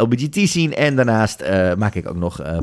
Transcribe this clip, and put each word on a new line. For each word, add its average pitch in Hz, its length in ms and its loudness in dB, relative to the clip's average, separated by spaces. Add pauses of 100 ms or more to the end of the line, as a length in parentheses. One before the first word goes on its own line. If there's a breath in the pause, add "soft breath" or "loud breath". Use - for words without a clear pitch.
L 117 60 2
G 123 220 0
B 147 40 -12
T 202 160 2
scene. 165 260 0
En 143 220 0
daarnaast, 110 440 2
eh, 92 340 2
maak 104 200 -2
ik 90 140 -6
ook 85 80 -6
nog, 87 240 -4
eh, 78 220 -4